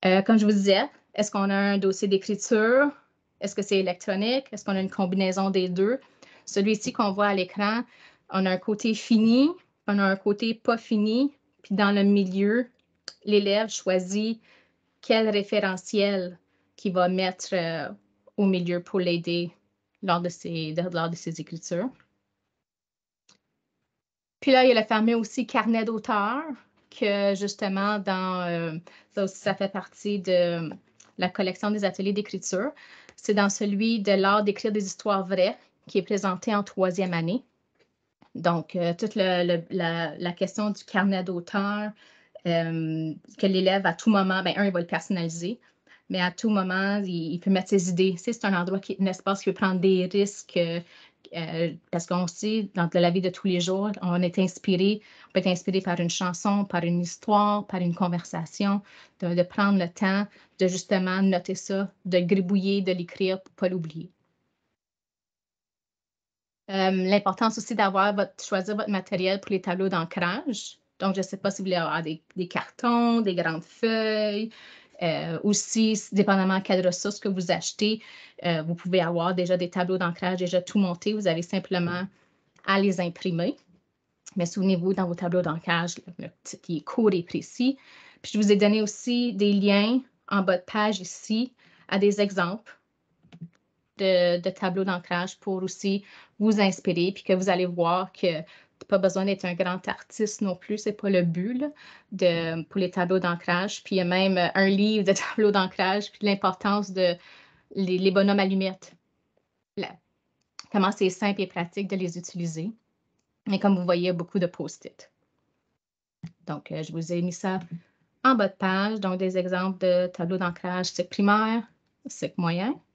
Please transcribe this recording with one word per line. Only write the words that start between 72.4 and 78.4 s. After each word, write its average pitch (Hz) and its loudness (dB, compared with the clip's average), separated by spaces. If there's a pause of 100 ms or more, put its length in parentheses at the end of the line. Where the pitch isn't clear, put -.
cartons, 233 0
des 196 0
grandes 165 -4
feuilles, 220 -2 (520)
euh, 165 -2
ou 208 2
si, 220 0 (120)
dépendamment 190 4
de 196 -4
quelles 185 2
ressources 180 -2
que - -4
vous 185 -2
achetez, 208 -2 (440)